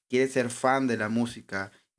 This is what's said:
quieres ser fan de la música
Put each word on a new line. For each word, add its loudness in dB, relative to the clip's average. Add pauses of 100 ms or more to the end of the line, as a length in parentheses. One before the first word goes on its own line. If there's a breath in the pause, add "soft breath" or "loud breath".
quieres 2
ser 0
fan 2
de 0
la -2
música -4 (280 soft breath)